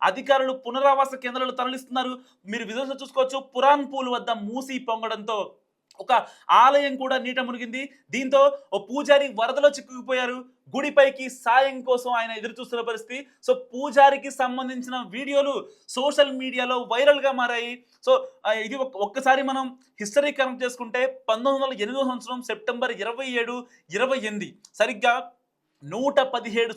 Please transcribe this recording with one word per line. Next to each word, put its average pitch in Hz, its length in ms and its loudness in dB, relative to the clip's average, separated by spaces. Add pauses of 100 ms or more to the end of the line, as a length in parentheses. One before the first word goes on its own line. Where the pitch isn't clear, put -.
అధికారులు 262 500 2
పునరావాస 269 600 2
కేంద్రాలు 254 380 -6
తరలిస్తున్నారు. 254 600 -6 (380)
మీరు 233 120 -6
విజువల్స్‌లో 262 380 -8
చూసుకోవచ్చు. 262 380 -2 (160)
పురాన్పూల్ 269 520 2
వద్ద 233 220 -4
మూసీ 247 480 -6
పొంగడంతో 220 800 -6 (440)
ఒక - 120 0 (380)
ఆలయం 269 460 8
కూడా 262 220 -2
నీట 247 220 -4
మునిగింది. 240 500 -8 (200)
దీంతో 269 300 2 (340)
ఓ 202 40 -2
పూజారి 277 480 2 (140)
వరదలో 262 280 2
చిక్కుకుపోయారు. 254 680 -4 (360)
గుడిపైకి 277 560 4
సాయం 262 460 2 (120)
కోసం 247 220 0
ఆయన 226 200 -2
ఎదురు 226 300 -10
చూస్తున్న 233 300 -8
పరిస్థితి. 226 280 -8 (280)
So 254 80 4 (180)
పూజారికి 277 580 6
సంబంధించిన 254 680 -6 (200)
వీడియోలు 277 380 0 (420)
సోషల్ 285 360 4 (100)
మీడియాలో 254 360 -2 (140)
వైరల్గా 277 400 4
మారాయి. 240 400 -4 (340)
So, 262 60 6 (340)
ఆ, 208 60 2
ఇది 220 320 -4
ఒక్-, 262 220 -10
ఒక్కసారి 269 440 0
మనం 262 280 -6 (220)
హిస్టరీ 285 320 0
కనెక్ట్ 254 320 -4
చేసుకుంటే 247 380 -4 (260)
పంతొమ్మిది 269 360 0
వందల 262 180 -4
ఎనిమిదో 254 280 -2
సంవత్సరం 247 320 -10
సెప్టెంబర్ 233 500 -4
ఇరవై 233 360 -6 (140)
ఏడు, 240 140 -4 (340)
ఇరవై 254 280 0
ఎనిమిది, 208 320 -6 (300)
సరిగ్గా 233 340 2 (680)
నూట 262 380 0
పదిహేడు 233 560 -2